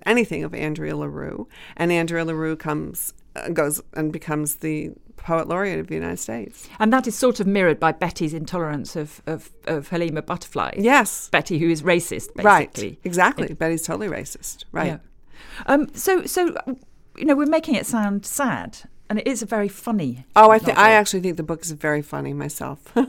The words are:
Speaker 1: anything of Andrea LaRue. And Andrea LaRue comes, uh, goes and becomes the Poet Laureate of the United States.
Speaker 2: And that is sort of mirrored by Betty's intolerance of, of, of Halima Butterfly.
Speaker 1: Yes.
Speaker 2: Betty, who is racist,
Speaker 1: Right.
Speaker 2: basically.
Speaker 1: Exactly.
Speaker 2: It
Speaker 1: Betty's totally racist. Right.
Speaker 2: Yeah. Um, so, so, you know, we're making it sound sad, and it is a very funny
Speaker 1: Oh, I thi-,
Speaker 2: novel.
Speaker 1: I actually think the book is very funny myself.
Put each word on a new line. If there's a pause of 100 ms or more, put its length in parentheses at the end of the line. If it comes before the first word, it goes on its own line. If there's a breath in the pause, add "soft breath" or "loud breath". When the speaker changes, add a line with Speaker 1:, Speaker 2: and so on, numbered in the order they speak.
Speaker 1:
anything
of
Andrea
LaRue. (260 loud breath)
And
Andrea
LaRue
comes, (200)
uh,
goes (140)
and
becomes
the (260)
Poet
Laureate
of
the
United
States. (100)
Speaker 2:
And
that
is
sort
of
mirrored
by
Betty's
intolerance
of,
of, (160)
of
Halima
Butterfly.
Speaker 1:
Yes.
Speaker 2:
Betty,
who
is
racist,
Speaker 1:
Right.
Speaker 2:
basically.
Speaker 1:
Exactly.
Speaker 2:
It
Speaker 1:
Betty's
totally
racist.
Right.
Speaker 2:
Yeah. (680 loud breath)
Um,
so,
so, (640)
you
know,
we're
making
it
sound
sad, (300)
and
it
is
a
very
funny (100)
Speaker 1:
Oh,
I
thi-,
Speaker 2:
novel.
Speaker 1:
I
actually
think
the
book
is
very
funny
myself. (160)